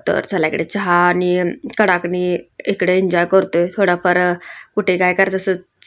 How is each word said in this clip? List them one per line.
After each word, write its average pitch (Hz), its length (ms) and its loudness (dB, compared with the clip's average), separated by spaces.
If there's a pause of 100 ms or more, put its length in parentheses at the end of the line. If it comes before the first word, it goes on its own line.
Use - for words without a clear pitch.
तर 175 120 0 (120)
चला, 165 160 -2
इकडे - 160 -4
चहा 175 440 0
आणि 180 360 0 (340)
कडाकणी 180 600 0 (300)
इकडे 185 300 0
एन्जॉय 175 280 2
करतोय. 175 420 2 (100)
थोडाफार, 180 400 2
अ, 180 160 0 (420)
कुठे 185 220 0
काय 180 160 0
करायचं 190 240 0
असं 190 160 -2 (340)